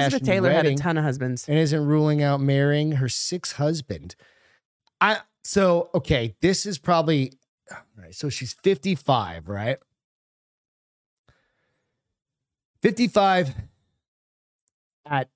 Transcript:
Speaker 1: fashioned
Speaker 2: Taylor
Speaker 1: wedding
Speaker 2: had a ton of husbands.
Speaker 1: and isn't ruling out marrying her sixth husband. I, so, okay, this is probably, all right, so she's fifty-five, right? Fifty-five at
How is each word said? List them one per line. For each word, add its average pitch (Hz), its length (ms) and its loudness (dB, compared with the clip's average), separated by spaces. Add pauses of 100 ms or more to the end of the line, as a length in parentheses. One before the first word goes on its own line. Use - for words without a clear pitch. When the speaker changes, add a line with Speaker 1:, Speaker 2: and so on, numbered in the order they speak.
(140)
Speaker 1:
fashioned 269 140 -2
Speaker 2:
Taylor 190 240 2
Speaker 1:
wedding 156 220 4
Speaker 2:
had 139 80 -2
a - 20 -4
ton 165 160 0
of 151 60 0
husbands. 127 440 -4
Speaker 1:
and 147 100 2
isn't 151 280 2
ruling 151 360 2
out 143 180 2
marrying 143 520 2
her 131 160 0
sixth - 480 -6
husband. 143 600 -4 (840)
I, 202 200 2 (240)
so, 180 500 2
okay, 117 460 -2
this 185 260 2
is 202 120 -8
probably, 156 540 0 (380)
all - 80 -16 (200)
right, 90 160 -20
so - 160 -8
she's 123 240 -8
fifty-five, 123 920 -2
right? 107 300 -4 (3000)
Fifty-five 185 720 2 (1500)
at 135 280 -2